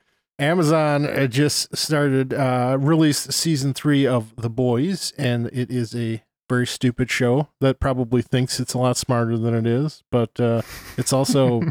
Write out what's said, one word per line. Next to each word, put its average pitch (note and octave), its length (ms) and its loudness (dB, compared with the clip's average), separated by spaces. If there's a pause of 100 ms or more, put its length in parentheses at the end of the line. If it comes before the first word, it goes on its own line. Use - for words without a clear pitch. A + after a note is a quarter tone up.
(380)
Amazon, D3+ 680 2
uh, C#3 220 0
just C#3 480 0
started, C3+ 580 0
uh, B2+ 460 0
released D3+ 520 2
season C#3 400 0
three C#3 320 2
of A#2 300 0
The A2+ 160 -4
Boys, B2+ 680 0
and A#2+ 360 0
it B2 180 -4
is B2 240 -4
a A2+ 300 -4 (240)
very B2 180 2
stupid B2 420 -2
show B2+ 400 0 (120)
that C3+ 180 2
probably B2+ 420 0
thinks B2+ 380 -2
it's - 160 -6
a C3 40 -2
lot B2 180 0
smarter A#2 420 0
than A#2 160 0
it A2+ 100 0
is, B2+ 460 -2
but, A#2 300 -2
uh, A#2 220 2 (340)
it's - 160 -4
also C3 580 2